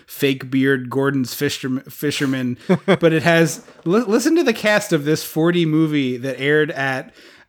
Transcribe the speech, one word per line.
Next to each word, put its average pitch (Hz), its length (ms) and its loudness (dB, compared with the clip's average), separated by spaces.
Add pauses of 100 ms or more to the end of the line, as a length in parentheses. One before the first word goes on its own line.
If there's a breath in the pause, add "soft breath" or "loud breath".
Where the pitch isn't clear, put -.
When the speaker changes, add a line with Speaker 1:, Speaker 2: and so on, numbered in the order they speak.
Speaker 1:
fake 135 440 -2
beard 131 380 0
Gordon's 135 460 -2
fisherm-, 139 580 -6
fisherman, 131 640 -4 (160)
Speaker 2:
<laughs> - 140 -2
Speaker 1:
but 170 260 4
it 156 120 0
has, 165 380 2 (220 loud breath)
li-, 202 200 2
listen 240 320 2
to 339 60 2
the 240 120 2
cast 208 400 0
of 143 100 0
this 156 180 0
four 165 300 0
D 175 140 2
movie 151 500 0
that 127 240 -6
aired 151 300 2
at, 135 420 -6 (360 loud breath)